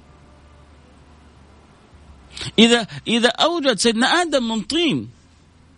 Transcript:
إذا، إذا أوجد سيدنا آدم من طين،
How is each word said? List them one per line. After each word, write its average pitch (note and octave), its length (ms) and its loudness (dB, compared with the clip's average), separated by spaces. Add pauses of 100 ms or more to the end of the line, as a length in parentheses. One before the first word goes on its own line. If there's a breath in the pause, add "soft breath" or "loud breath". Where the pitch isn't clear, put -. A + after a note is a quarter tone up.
(2500 loud breath)
إذا، A#3 280 4 (200 loud breath)
إذا A#3 220 2
أوجد C#4 480 0
سيدنا A#3 300 0
آدم C#4+ 420 0
من A3 120 -4
طين، A#3 480 -4 (680)